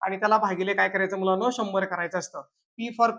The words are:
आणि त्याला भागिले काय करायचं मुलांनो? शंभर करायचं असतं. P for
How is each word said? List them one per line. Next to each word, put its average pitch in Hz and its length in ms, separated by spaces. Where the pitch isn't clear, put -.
आणि 190 180
त्याला 214 180
भागिले 196 360
काय 196 160
करायचं 196 280
मुलांनो? 190 320
शंभर 196 360
करायचं 180 340
असतं. 165 220
P 233 140
for 233 260